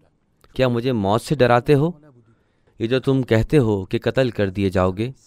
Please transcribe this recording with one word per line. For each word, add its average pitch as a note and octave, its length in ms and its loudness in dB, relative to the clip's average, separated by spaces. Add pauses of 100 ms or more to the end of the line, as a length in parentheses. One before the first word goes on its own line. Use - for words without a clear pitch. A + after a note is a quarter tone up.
(540)
کیا B2+ 140 0
مجھے A#2+ 240 -2
موت G#2 300 0
سے - 120 -4
ڈراتے B2 400 2
ہو؟ D3+ 160 2 (880)
یہ A2+ 80 -4
جو B2+ 140 -2
تم C3+ 220 0
کہتے A2+ 360 2
ہو G#2 260 0
کہ A#2 140 -6
قتل A#2+ 320 -2
کر G2+ 200 -2
دیے G2 200 -2
جاؤ F#2 200 2
گے، A2 200 -6 (160)